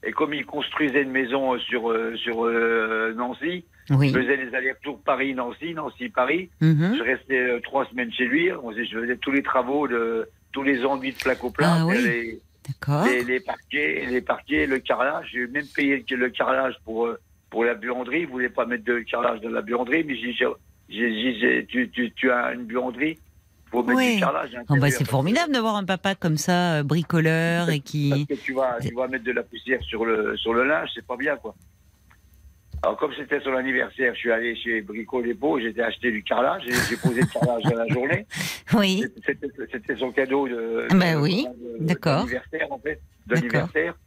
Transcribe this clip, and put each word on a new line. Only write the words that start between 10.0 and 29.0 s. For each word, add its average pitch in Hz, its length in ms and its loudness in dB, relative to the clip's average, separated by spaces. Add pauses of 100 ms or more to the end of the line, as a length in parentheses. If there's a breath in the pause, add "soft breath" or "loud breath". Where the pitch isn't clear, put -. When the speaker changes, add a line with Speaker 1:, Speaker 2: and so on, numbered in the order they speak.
Speaker 1:
tous 139 100 -4
les 135 240 2
enduits 135 260 -2
de - 60 -14
placo-plâtre, 143 600 2
Speaker 2:
Ah 165 60 4
oui. 196 160 2
Speaker 1:
les, 117 380 -2 (260)
Speaker 2:
D'accord. 143 380 0
Speaker 1:
les, 123 200 2
les 127 160 0
parquets, 139 680 -4
les 123 140 0
parquets, 147 440 0
le 135 120 0
carrelage. 135 560 0
J'ai 123 140 -2
même 143 180 -4 (100)
payé 139 320 2
le, 131 80 -2
le 123 140 2
carrelage 131 460 0 (100)
pour, 110 200 0
euh, 117 140 -4 (300)
pour 113 140 0
la 120 100 4
buanderie. 123 460 -4
Il 170 80 -2
voulait 127 200 -2
pas 117 160 0
mettre 117 200 -4
de 120 160 2
carrelage 117 420 -2
dans 113 80 -4
la 113 100 -2
buanderie, 120 440 0
mais 139 120 -4
j'ai, 117 160 -6
j'ai, 123 140 0 (420)
j'ai, 220 500 -2
j'ai, 202 280 2
tu, 247 240 -2
tu, 120 220 -2
tu 131 180 2
as 127 220 0
une 123 120 -8
buanderie, 127 540 -2 (520)
faut - 120 0
mettre 247 160 4
Speaker 2:
Oui. 247 180 4
Speaker 1:
du 196 40 2
carrelage 147 340 0
à - 80 -10
Speaker 2:
Oh, - 60 -12
bah, 147 60 4
Speaker 1:
l'intérieur, 135 60 6
Speaker 2:
c'est - 0 -
Speaker 1:
parce 139 180 4
que 135 60 2
Speaker 2:
formidable 226 480 2
d'avoir 226 240 2
un 202 80 -2
papa 190 320 0
comme 160 200 2
ça, 175 420 2
euh, 147 40 2
bricoleur, 165 880 2
et 147 100 0
qui 143 300 0
Speaker 1:
Parce 143 140 2
que 143 200 -6
tu 143 80 -4
vas, 127 280 0
tu 117 140 -4
vas 127 140 0